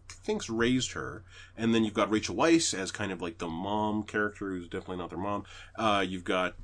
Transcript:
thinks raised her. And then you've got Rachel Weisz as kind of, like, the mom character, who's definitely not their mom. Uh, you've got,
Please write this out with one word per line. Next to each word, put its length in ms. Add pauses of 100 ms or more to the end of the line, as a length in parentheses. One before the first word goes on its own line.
thinks 400
raised 420
her. 320 (320)
And 180
then 120
you've 80
got 180
Rachel 240
Weisz 420
as 140
kind 220
of, 80
like, 160
the 100
mom 560
character, 460
who's 180
definitely 300
not 120
their 80
mom. 280 (320)
Uh, 280
you've 200
got, 380